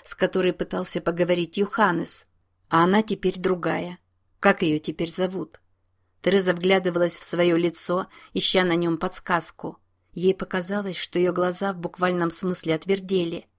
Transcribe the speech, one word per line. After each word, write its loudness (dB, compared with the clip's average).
с -14
которой 0
пытался -6
поговорить 0
Йоханнес. 0
А 6
она 4
теперь -2
другая. -2
Как 4
ее 2
теперь -6
зовут? -6
Тереза 2
вглядывалась 2
в -12
свое 2
лицо, -2
ища 2
на 2
нем 0
подсказку. -4
Ей 2
показалось, -4
что -4
ее 2
глаза -2
в -10
буквальном -2
смысле -2
отвердели. -2